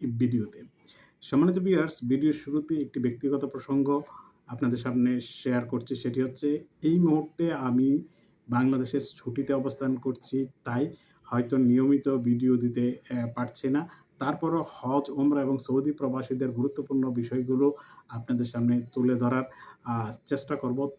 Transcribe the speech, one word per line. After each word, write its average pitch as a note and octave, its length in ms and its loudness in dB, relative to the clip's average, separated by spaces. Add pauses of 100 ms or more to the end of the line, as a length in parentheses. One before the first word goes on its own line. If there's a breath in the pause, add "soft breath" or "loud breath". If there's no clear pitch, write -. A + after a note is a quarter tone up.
(180)
ভিডিওতে। A#2 460 0 (580 soft breath)
সম্মানিত F3 380 4
ভিউয়ার্স, F3+ 480 2
ভিডিওর C#3+ 260 4
শুরুতে D3+ 420 -2
একটি C3+ 240 -4
ব্যক্তিগত C3+ 460 -2
প্রসঙ্গ C#3 560 0 (460 loud breath)
আপনাদের A#2+ 300 0
সামনে B2 440 2
শেয়ার B2 440 -2
করছি। A#2+ 300 -4
সেটি B2 260 -2
হচ্ছে, D3 440 -2 (160)
এই E3 180 4
মুহূর্তে D#3+ 540 2
আমি C3 500 2 (460 soft breath)
বাংলাদেশের B2+ 520 2 (140)
ছুটিতে C3 380 -4
অবস্থান C3 420 -2
করছি, C3 520 -4 (160)
তাই B2+ 300 -2 (300 loud breath)
হয়তো B2 340 0
নিয়মিত C3 520 4
ভিডিও B2 480 2
দিতে, A#2+ 400 0 (120)
আহ, A#2+ 260 -4
পারছি B2 340 -6
না। D3+ 200 -2 (300 loud breath)
তারপরও D#3+ 500 -2
হজ, C#3 420 -2
ওমরা C#3+ 300 2
এবং C3+ 160 0
সৌদি C3+ 340 0
প্রবাসীদের C3 600 -4
গুরুত্বপূর্ণ C3 600 -2
বিষয়গুলো B2+ 600 0 (360 loud breath)
আপনাদের A#2+ 360 -2
সামনে A#2+ 360 2 (120)
তুলে B2 220 2
ধরার, B2 280 0 (400 loud breath)
আহ, A#2 300 -4 (120)
চেষ্টা C#3+ 300 -4
করব। C3+ 440 -2